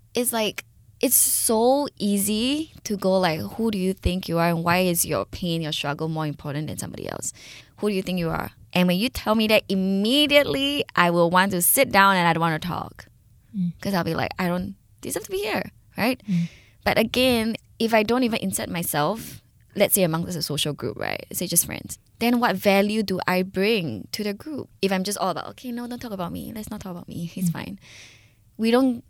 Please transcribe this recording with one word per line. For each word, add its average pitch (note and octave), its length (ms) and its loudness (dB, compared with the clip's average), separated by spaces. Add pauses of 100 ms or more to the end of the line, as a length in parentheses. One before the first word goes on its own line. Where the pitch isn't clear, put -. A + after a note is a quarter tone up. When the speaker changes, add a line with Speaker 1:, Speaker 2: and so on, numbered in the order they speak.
(120)
Speaker 1:
It's A#3+ 200 0
like, A3 320 -2 (360)
it's B3+ 160 4
so B3 720 4 (100)
easy G#3+ 760 0 (120)
to G#3 120 -4
go F#3+ 220 2
like, E3 220 0
"Who A3 300 -4
do G#3 80 -2
you F#3 160 0
think F#3 340 -2
you E3+ 100 0
are E3+ 100 2
and E3 160 0
why F3 140 2
is F3+ 260 2
your A#2 200 0
pain, E3 380 -4
your D3+ 100 -4
struggle D#3 360 -4
more D#3 180 -2
important D3 420 -6
than - 100 -10
somebody - 300 -8
else? G1+ 240 -8 (460)
Who G3+ 120 -2
do G3+ 40 0
you F#3+ 80 -2
think F3+ 160 -4
you E3 120 -2
are?" - 220 -4 (200)
And F3+ 160 4
when F3+ 100 2
you A#3 100 2
tell - 260 -2
me A3 140 2
that, G#3+ 200 6
immediately C4+ 1160 2 (120)
I F3 140 4
will E3+ 200 4
want F#3 220 4
to F3 100 0
sit - 300 2
down G3 240 6
and F3 120 4
I E3 40 6
don't E3 80 0
wanna E3 180 2
talk. - 480 -8 (500)
Speaker 2:
Mm. F3 240 -2
Speaker 1:
'Cause G3 140 -2
I'll E3+ 100 2
be E3 100 -2
like, - 240 -2
"I F#3 100 0
don't F3+ 260 -4 (260)
deserve - 240 -6
to - 60 -16
be F#4+ 80 -4
here," G4+ 320 -4 (260)
right? B3 320 0
Speaker 2:
Mm. E3+ 200 2 (360)
Speaker 1:
But - 140 0
again, A3+ 560 2 (240)
if A3+ 160 2
I A3 80 6
don't A#3 220 2
even A3+ 160 0
insert - 280 -4
myself, D3+ 760 -4 (340)
let's - 180 2
say F#3+ 80 4
among E3 260 0
us F3+ 80 -6
a D3 60 -6
social D3+ 300 -2
group, - 260 -8
right? G1+ 340 -6
Say F3+ 140 -4
just - 200 2
friends. - 320 -10 (220)
Then A#3+ 200 4
what A3 160 2
value G3+ 460 4
do F#3+ 240 -2
I F#3 160 2
bring F#3+ 680 -2
to G#3 100 -6
the G#3 100 -4
group? C#4 360 -10 (120)
If F#3+ 120 0
I'm F#3 100 0
just G3+ 160 -4
all F#3 120 0
about, D3+ 200 -6
"Okay, B3 220 -12
no, A#3+ 140 -8
don't A#3+ 140 -10
talk A#3 120 -10
about F3+ 200 -6
me. G#3 220 -10
Let's G#3+ 160 -10
not G#3+ 100 -10
talk F#3 120 -10
about F3 160 -12
me. E3+ 260 -8
It's F#3 160 0
Speaker 2:
Mm. - 20 0
Speaker 1:
fine." - 260 -10 (800)
We A3+ 140 0
don't B3 400 4